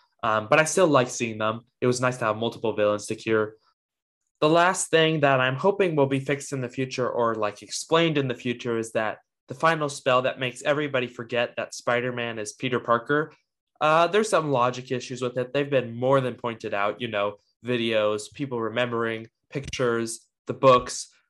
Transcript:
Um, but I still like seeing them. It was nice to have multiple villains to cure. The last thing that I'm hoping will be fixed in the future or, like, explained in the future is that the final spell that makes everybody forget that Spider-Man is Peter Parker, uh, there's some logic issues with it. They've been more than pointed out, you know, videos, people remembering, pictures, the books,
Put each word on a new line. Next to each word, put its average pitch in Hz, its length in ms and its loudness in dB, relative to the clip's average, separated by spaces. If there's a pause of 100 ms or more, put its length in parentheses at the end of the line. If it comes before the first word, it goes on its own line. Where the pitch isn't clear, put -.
(220)
Um, 110 260 0
but 151 120 6
I 156 40 4
still 180 220 4
like 131 220 4
seeing 113 300 -6
them. 110 240 -2 (180)
It 127 60 2
was 123 140 2
nice 127 180 0
to 120 80 -2
have 107 100 2
multiple 117 360 -2
villains 104 340 0
to 110 100 -6
cure. 110 400 0 (840)
The 156 80 4
last 170 420 2
thing 160 300 4
that 139 200 4
I'm 131 160 0
hoping 190 400 0
will 139 100 4
be 135 140 -2
fixed 139 320 -6
in 135 80 -6
the 123 80 -6
future 131 400 -4
or, 117 260 0
like, 104 280 -4
explained 160 560 0
in 135 100 0
the 120 60 -4
future 120 440 -4
is 113 140 -6
that 110 260 -4 (300)
the 139 60 -10
final 156 340 2
spell 127 340 2
that 131 180 -2
makes 123 220 -6
everybody 143 440 0
forget 120 500 -4
that - 160 -6
Spider-Man 120 680 -4
is 107 120 -8
Peter 123 280 -2
Parker, 147 520 0 (480)
uh, 160 280 4
there's 214 200 2
some 156 220 2
logic 123 400 0
issues 123 320 -6
with 123 160 -4
it. 127 140 -6
They've 143 180 -2
been 117 240 0
more 131 260 4
than 123 140 -4
pointed 110 400 -6
out, 104 260 -2
you 120 60 -6
know, 104 300 -4 (280)
videos, 113 680 -2
people 127 280 -6
remembering, 113 680 -4 (220)
pictures, 117 760 -4 (220)
the 117 60 -4
books, 127 540 4 (220)